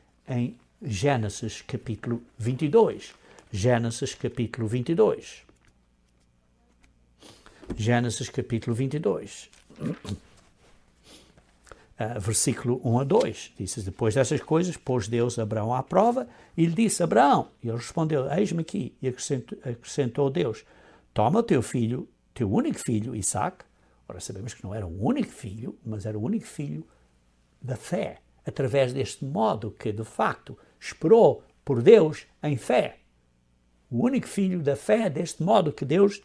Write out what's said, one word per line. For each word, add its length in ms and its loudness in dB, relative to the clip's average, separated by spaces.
em 300 -4
Gênesis 800 -2
capítulo 600 -6
vinte 300 -2
e 20 0
dois. 460 2
Gênesis 640 0
capítulo 540 -4
vinte 220 -4
e 40 2
dois. 520 0
Gênesis 540 0
capítulo 480 -4
vinte 180 -2
e 40 -4
dois. 500 -4
<clears throat> 560 -8
Ah, 220 -6
versículo 680 0
um 140 4
a 60 2
dois, 520 0
diz: 280 -8
"Depois 320 0
dessas 240 2
coisas, 360 0
pôs 300 -2
Deus 320 0
Abraão 340 -2
à 80 0
prova 460 2
e 100 4
lhe 80 0
disse: 300 2
'Abraão', 440 6
e 60 -6
ele 80 -4
respondeu: 560 -2
'Eis-me 300 0
aqui.' 380 -6
E 60 -6
acrescent-, 560 -6
acrescentou 680 -2
Deus: 360 -2
'Toma 260 4
o 40 2
teu 200 2
filho, 460 -2
teu 180 -2
único 300 0
filho, 340 -2
Isaque.'" 500 -4
Ora, 100 -14
sabemos 340 -12
que 120 -16
não 100 -8
era 100 -6
o 200 -6
único 260 0
filho, 560 -12
mas 180 -8
era 140 -6
o 40 -4
único 240 -4
filho 380 -10
da 140 -6
fé, 420 -8
através 480 0
deste 320 -6
modo 460 -2
que, 220 -6
de 120 -6
facto, 540 -4
esperou 640 6
por 160 0
Deus 460 8
em 140 0
fé. 420 0
O 160 0
único 220 0
filho 340 -2
da 140 0
fé, 340 0
deste 360 -4
modo 280 4
que 120 -8
Deus 400 2